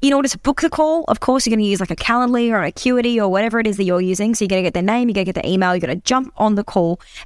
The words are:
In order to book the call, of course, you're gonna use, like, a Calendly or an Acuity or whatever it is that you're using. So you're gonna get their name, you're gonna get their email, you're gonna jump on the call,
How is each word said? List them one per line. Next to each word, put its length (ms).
In 100
order 160
to 120
book 220
the 80
call, 380
of 120
course, 260
you're 100
gonna 100
use, 140
like, 120
a 40
Calendly 560
or 60
an 80
Acuity 560
or 80
whatever 300
it 80
is 100
that 60
you're 180
using. 320
So 100
you're 60
gonna 140
get 100
their 100
name, 240
you're 60
gonna 120
get 100
their 100
email, 300
you're 40
gonna 180
jump 400
on 180
the 80
call, 360